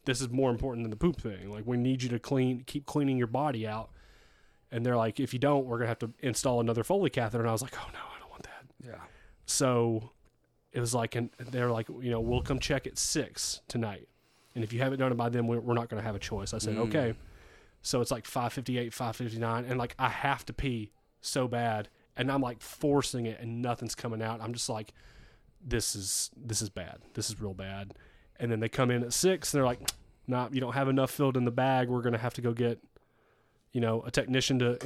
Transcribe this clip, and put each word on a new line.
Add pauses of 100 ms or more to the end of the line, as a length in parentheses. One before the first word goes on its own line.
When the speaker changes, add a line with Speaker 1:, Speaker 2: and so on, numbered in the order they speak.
Speaker 1:
this
is
more
important
than
the
poop
thing.
Like,
we
need
you
to
clean,
keep
cleaning
your
body
out." (840)
And
they're
like,
"If
you
don't,
we're
gonna
have
to (100)
install
another
Foley
catheter."
And
I
was
like,
"Oh,
no, (180)
I
don't
want
that." (180)
Speaker 2:
Yeah. (460)
Speaker 1:
So (640)
it
was
like,
and
they're
like,
you
know,
"We'll
come
check
at
six
tonight. (460)
And
if
you
haven't
done
it
by
then,
we're,
we're
not
gonna
have
a
choice."
I
said,
Speaker 2:
Mm.
Speaker 1:
"Okay." (680)
So
it's,
like,
five
fifty-eight,
five
fifty-nine,
and,
like,
I
have
to
pee (280)
so
bad, (280)
and
I'm,
like,
forcing
it,
and
nothing's
coming
out.
I'm
just
like, (680)
"This
is,
this
is
bad. (160)
This
is
real
bad." (440)
And
then
they
come
in
at
six,
and
they're
like, (380)
"Nah,
you
don't
have
enough
filled
in
the
bag.
We're
gonna
have
to
go
get, (920)
you
know,
a
technician
to